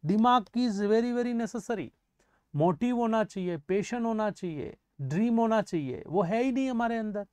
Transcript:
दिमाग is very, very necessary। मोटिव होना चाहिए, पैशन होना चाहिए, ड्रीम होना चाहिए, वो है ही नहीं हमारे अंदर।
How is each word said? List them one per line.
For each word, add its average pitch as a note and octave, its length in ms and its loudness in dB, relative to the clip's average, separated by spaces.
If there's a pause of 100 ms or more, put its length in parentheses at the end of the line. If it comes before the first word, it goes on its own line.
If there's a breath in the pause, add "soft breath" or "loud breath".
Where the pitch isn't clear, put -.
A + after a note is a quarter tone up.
दिमाग A3 400 4 (120)
is A#3 260 0
very, A3+ 300 2
very A#3+ 220 -2
necessary। A3+ 520 -4 (680)
मोटिव F3+ 440 2
होना A3+ 280 0
चाहिए, F3 340 -6
पैशन G#3 460 -2
होना A3 260 0
चाहिए, D#3+ 440 -8 (280)
ड्रीम G#3+ 340 2
होना A3+ 260 4
चाहिए, C3+ 440 -4
वो F3 160 0
है A3 200 0
ही C4+ 80 0
नहीं C4+ 180 0
हमारे A#3 280 -2
अंदर। G#3 360 -6